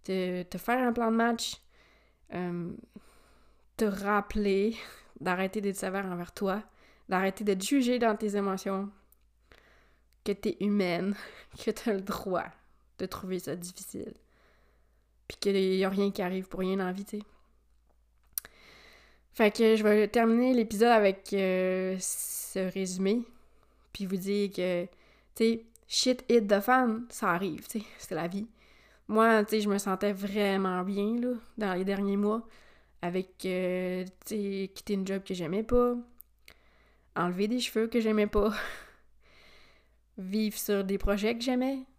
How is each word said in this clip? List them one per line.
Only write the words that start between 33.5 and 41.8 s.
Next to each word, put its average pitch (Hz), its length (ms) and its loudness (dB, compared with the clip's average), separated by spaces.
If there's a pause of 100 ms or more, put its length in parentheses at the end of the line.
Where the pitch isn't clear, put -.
tu 214 120 -6
sais, 196 380 -4
quitter - 200 -4
une 190 120 -2
job 190 160 -4
que 190 120 -6
j'aimais 180 280 -2
pas, 247 340 4 (1200)
enlever 180 320 0
des 247 120 0
cheveux 226 280 0
que 240 120 2
j'aimais 214 260 4
pas, 143 260 2 (840)
<laughs> - 840 -20
vivre 202 380 -2
sur 196 280 0
des 190 140 -2
projets 208 380 0
que 233 60 -8
j'aimais. 254 380 0 (180)